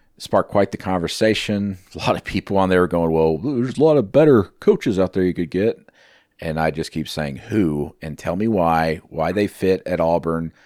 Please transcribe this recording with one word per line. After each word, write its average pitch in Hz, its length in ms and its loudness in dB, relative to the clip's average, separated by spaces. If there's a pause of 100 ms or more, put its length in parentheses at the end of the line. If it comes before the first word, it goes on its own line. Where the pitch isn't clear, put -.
(180)
sparked - 320 -2
quite 101 220 0
the - 60 -8
conversation. 98 1000 -2 (160)
A 90 40 -14
lot 107 180 -2
of - 80 -10
people 98 340 -2
on 95 120 2
there 90 100 6
were 90 80 4
going, 85 240 0
"Well, 80 260 2
there's 123 400 -4
a 147 60 4
lot 156 140 6
of 110 120 0
better 139 340 6 (140)
coaches 135 400 2
out 92 140 0
there 95 100 0
you 90 120 0
could 85 160 -4
get." 101 280 -2 (640)
And 80 160 -4
I 80 120 0
just 76 200 -6
keep 78 160 -6
saying, 71 300 -8
"Who?" 76 640 -2
And 78 180 -12
tell 85 160 -6
me 104 140 -2
why, 82 480 0 (120)
why 78 220 -4
they 104 160 0
fit 92 380 -2
at 85 160 -4
Auburn 82 540 -2 (120)